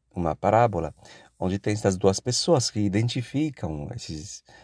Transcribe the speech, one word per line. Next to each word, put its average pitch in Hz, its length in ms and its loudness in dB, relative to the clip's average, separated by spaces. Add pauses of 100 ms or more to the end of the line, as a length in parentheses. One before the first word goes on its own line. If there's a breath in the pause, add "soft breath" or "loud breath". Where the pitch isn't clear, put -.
(100)
uma 85 240 -2
parábola 98 580 2 (460 loud breath)
onde 92 200 0
tem 107 140 -2
essas 104 240 2
duas 95 240 2
pessoas 127 500 2
que 110 100 -4
identificam 107 1120 -2
esses, - 480 -12 (220 loud breath)